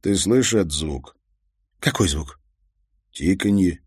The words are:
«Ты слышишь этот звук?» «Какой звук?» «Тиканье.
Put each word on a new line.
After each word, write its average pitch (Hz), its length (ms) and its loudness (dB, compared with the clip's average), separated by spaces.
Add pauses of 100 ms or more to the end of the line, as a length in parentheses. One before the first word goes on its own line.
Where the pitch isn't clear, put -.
«Ты 101 140 0
слышишь 117 380 2
этот 92 180 2
звук?» 76 440 -8 (640)
«Какой 113 280 0
звук?» 73 320 -6 (720)
«Тиканье. 95 760 0